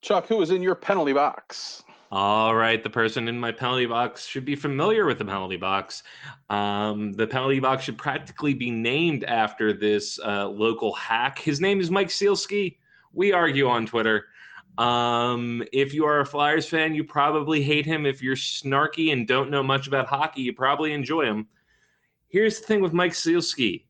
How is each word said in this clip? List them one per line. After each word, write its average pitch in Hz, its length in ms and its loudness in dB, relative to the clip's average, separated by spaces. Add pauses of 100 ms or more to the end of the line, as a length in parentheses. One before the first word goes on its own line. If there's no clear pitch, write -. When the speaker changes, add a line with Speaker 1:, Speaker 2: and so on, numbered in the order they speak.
Speaker 1:
Chuck, 185 260 0
who 220 140 2
is 165 120 2
in 185 100 0
your 185 120 2
penalty 165 380 0
box? - 680 -2 (300)
Speaker 2:
All 107 420 4
right, 113 280 4
the 110 60 -4
person 113 400 0
in 120 100 -4
my 120 120 -4
penalty 123 360 0
box 117 380 -2
should 131 200 -8
be 143 100 -2
familiar 151 500 0
with 143 140 2
the 127 60 -4
penalty 95 320 -4
box. 95 460 -2 (460)
Um, 104 640 -2
the 110 140 0
penalty 131 340 0
box 131 240 0
should 113 140 -10
practically 147 560 -4
be 120 160 -6
named 123 540 0
after 110 480 0
this, 202 520 0
uh, 101 240 -2
local 107 460 0
hack. 120 460 -2
His 147 200 -2
name 196 200 2
is 170 100 -2
Mike 190 180 2
Sealski. 202 720 -2 (340)
We 190 200 2
argue 143 360 4
on 117 160 2
Twitter. 110 420 0 (520)
Um, 120 920 0
if 135 200 0
you 151 120 0
are 147 160 4
a 139 60 0
Flyers 147 420 0
fan, 160 260 0
you 151 80 -2
probably 147 600 0
hate 147 240 0
him. 156 200 0
If 135 160 -2
you're 131 140 -2
snarky 151 760 0
and 123 140 -2
don't 135 240 2
know 143 120 0
much 135 260 0
about 135 180 0
hockey, 143 360 -2
you 123 100 -2
probably 151 400 0
enjoy 147 320 0
him. 107 240 -2 (800)
Here's 214 320 2
the - 60 -20
thing 208 160 4
with 175 100 2
Mike 175 200 2
Sealski. 165 760 0